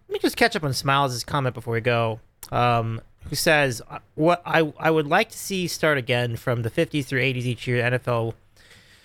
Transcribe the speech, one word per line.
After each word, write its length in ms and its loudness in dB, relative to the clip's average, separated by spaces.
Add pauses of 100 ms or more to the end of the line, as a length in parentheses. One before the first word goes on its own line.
let 60 -8
me 60 -2
just 180 0
catch 180 4
up 80 -4
on 100 0
Smiles' 520 0
comment 280 -2
before 200 -8
we 80 0
go. 400 0 (280)
Um, 520 0 (240)
who 100 -8
says, 540 2
uh, 100 -12 (160)
"What 300 2
I, 340 2
I 100 0
would 180 2
like 240 2
to 60 -16
see 300 -4
start 300 2
again 400 0
from 240 -2
the 80 -2
fifties 380 0
through 120 -2
eighties 260 0
each 220 -4
year. 160 2
N 100 0
F 140 -2
L 280 -2 (680)